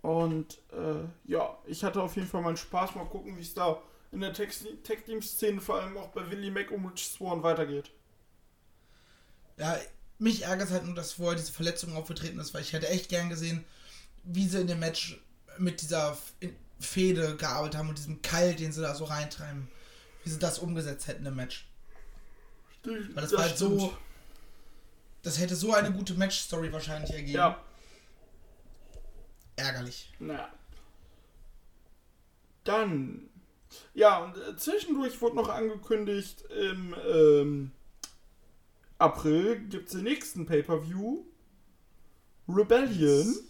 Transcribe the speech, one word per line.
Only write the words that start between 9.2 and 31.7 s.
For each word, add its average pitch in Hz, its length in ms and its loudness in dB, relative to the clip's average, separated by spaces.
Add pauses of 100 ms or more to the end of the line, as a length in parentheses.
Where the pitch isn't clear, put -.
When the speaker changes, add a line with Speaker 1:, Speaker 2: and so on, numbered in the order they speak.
Speaker 2:
Ja, 160 220 -2 (400)
mich 214 240 2
ärgert's 185 300 -2
halt 175 120 0
nur, 175 100 -6
dass 170 200 -8
vorher 170 240 0
diese 160 140 -6
Verletzung 170 440 -4
aufgetreten 160 420 -6
ist, 156 140 -8
weil 151 80 -6
ich - 140 -6
hätte 156 140 -2
echt 180 200 0
gern 175 220 0
gesehen, 165 340 -4 (600)
wie 180 220 0
sie 185 140 2
in 180 60 2
dem 170 140 0
Match - 400 -4 (380)
mit 180 220 0
dieser 151 320 0
F-, - 280 -12
in 180 140 -8 (240)
Fehde 165 580 2
gearbeitet 151 420 -2
haben 156 100 -2
und 151 100 -6
diesem 156 220 -8
Keil, 175 340 4
den 156 180 -4
sie 160 100 -4
da 143 120 -2
so 156 100 -6
reintreiben, 147 640 -6 (540)
wie 165 80 -6
sie 156 80 -4
das 165 200 0
umgesetzt 165 500 -4
hätten 139 180 -6
im 135 100 -4
Match. 127 300 -8 (1120)
Speaker 1:
Stimmt, 220 360 -8
Speaker 2:
Weil 147 60 -4
das 151 80 -4
Speaker 1:
das 196 80 6
Speaker 2:
war 165 100 6
halt - 100 0
so, 202 200 4
Speaker 1:
stimmt. 190 200 0 (1200)
Speaker 2:
das 156 160 -2
hätte 180 180 2
so 214 160 2
eine 202 200 6
gute 190 220 -2
Match-Story 170 580 0
wahrscheinlich 156 400 -6
ergeben. 143 260 -2
Speaker 1:
Ja. - 240 6 (1900)
Speaker 2:
Ärgerlich. 127 640 -6
Speaker 1:
Naja. 151 340 -10 (2000)